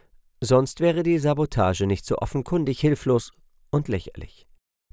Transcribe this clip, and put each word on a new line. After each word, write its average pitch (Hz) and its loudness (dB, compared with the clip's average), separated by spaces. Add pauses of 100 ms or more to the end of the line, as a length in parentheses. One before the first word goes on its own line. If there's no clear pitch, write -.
(420)
sonst 127 2
wäre 170 2
die 165 2
Sabotage 139 0
nicht 98 -2
so - -2
offenkundig 139 -2
hilflos 135 0 (400)
und 147 -2
lächerlich. - -8 (460)